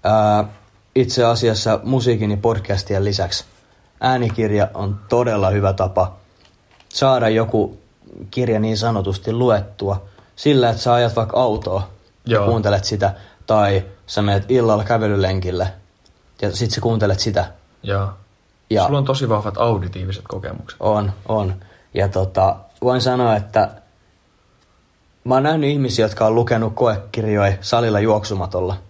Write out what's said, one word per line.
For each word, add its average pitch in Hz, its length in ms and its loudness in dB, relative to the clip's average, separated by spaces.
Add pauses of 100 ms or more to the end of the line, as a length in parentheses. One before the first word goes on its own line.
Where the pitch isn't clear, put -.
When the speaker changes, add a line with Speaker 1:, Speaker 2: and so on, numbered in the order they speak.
Speaker 1:
Ää, 104 400 4 (500)
itse 123 300 2
asiassa 113 580 2
musiikin 117 480 0
ja 104 60 0
podcastien 98 680 -2
lisäksi 95 400 -4 (560)
äänikirja 110 760 0
on 101 340 -6
todella 110 420 2
hyvä 98 220 2
tapa 92 440 0 (720)
saada 127 400 2
joku 110 500 0 (520)
kirja 113 300 0
niin 110 180 -2
sanotusti 101 540 -4
luettua 101 720 0 (320)
sillä, 131 340 4
että 110 120 -4
sä 120 120 2
ajat 120 220 2
vaikka 117 240 0
autoa 98 480 -2 (380)
ja 120 60 0
Speaker 2:
Joo. 104 140 2
Speaker 1:
kuuntelet 104 380 0
sitä, 98 300 -2 (320)
tai 101 380 2 (220)
sä - 160 -4
menet 101 280 0
illalla 113 340 4
kävelylenkille 95 880 0 (720)
ja 95 140 -4
sit 113 140 -2
sä 110 100 -4
kuuntelet 107 400 0
sitä. 98 320 -2 (300)
Speaker 2:
Joo. 98 260 -4 (640)
Speaker 1:
Ja 101 160 2
Speaker 2:
Sulla 143 120 0
on 135 60 0
tosi 135 240 -2
vahvat 104 300 -2
auditiiviset 95 680 -2
kokemukset. - 520 -12
Speaker 1:
On, 104 320 0 (160)
on. 104 260 -2 (400)
Ja 98 140 0
tota, 95 480 0 (260)
voin 123 180 0
sanoa, 123 360 2
että 104 340 0 (1500)
mä 127 100 0
oon 135 80 4
nähnyt 151 280 2
ihmisiä, 120 340 0
jotka 107 220 0
on 110 80 2
lukenut 113 400 0
koekirjoja 104 840 0
salilla 113 400 0
juoksumatolla. 95 760 -2 (140)